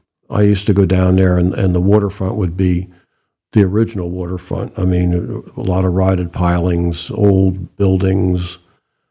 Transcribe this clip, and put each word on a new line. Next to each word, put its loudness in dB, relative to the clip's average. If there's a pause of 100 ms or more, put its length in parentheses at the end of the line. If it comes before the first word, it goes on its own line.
(280)
I 0
used 2
to 2
go 4
down 2
there, 4
and, 0
and 0
the 0
waterfront 0
would -4
be -2 (640)
the 6
original -2
waterfront. -8
I -2
mean, 2 (420)
a -8
lot 0
of 0
rotted 0
pilings, -2
old 2
buildings, 0 (520)